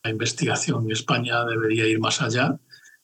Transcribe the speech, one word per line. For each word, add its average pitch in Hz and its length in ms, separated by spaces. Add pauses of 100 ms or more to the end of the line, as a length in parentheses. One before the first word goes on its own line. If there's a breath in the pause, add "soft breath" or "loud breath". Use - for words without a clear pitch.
(100)
investigación 113 760
en 110 60
España 120 520
debería 110 420
ir 110 140
más 110 220
allá 123 360 (460 loud breath)